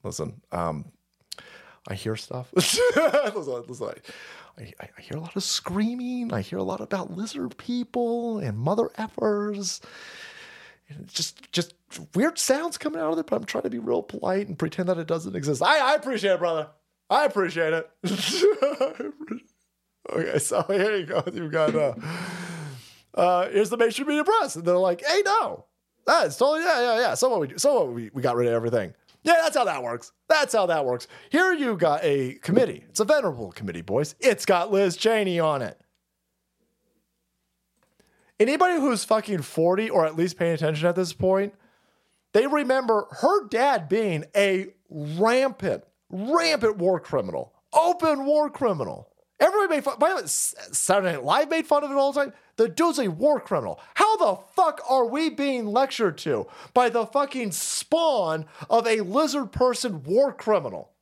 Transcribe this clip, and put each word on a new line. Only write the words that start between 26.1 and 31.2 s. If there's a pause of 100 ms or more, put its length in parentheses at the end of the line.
totally,
yeah,
yeah,
yeah.
So
what
we
do,
so
what
we,
we
got
rid
of
everything." (280)
Yeah,
that's
how
that
works. (140)
That's
how
that
works. (200)